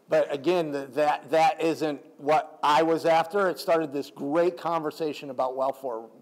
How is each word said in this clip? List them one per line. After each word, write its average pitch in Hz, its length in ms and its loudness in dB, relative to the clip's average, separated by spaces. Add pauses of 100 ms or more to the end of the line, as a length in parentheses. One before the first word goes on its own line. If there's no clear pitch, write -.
but 156 240 2
again, 151 400 0
th-, 139 220 -6
that, 147 360 0
that 156 300 4
isn't 151 400 -2 (180)
what 147 440 0
I 147 200 4
was 160 220 0
after. 165 440 2
It 165 100 -2
started 165 340 0
this 143 180 -6
great 170 460 0
conversation 151 720 -6
about 127 260 -4
welfare 131 440 -4 (220)